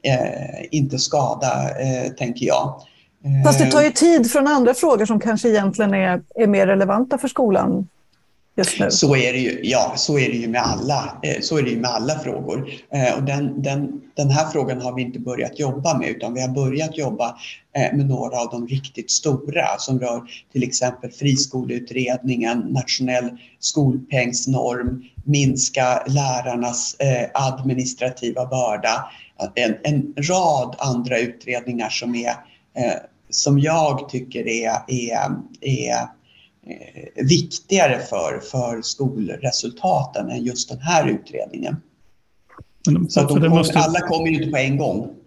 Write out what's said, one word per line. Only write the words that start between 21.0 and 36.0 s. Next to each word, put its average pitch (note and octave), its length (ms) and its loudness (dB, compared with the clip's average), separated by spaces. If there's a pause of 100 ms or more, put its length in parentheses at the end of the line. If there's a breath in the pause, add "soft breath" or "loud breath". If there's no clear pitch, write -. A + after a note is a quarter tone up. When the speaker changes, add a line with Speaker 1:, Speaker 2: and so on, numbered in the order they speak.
Speaker 1:
friskoleutredningen, B2 1500 -2
nationell B2+ 680 -2 (300 loud breath)
skolpengsnorm, B2 1400 0 (200 loud breath)
minska C3+ 840 2
lärarnas, B2 920 -2
eh, B2+ 340 0
administrativa B2+ 1120 -2
börda. A2+ 640 -2 (460 loud breath)
En, A#2 280 2
en D3 300 0 (160)
rad D#3 500 2
andra B2 400 -2
utredningar A#2+ 680 -6
som A#2+ 260 -4
är, A#2+ 140 -2
eh, - 640 -6 (360)
som C#3+ 300 2
jag D3+ 500 2
tycker B2 380 -6
är, A2+ 240 -2 (160)
är, A#2 320 -4 (420)
är, A#2+ 400 -2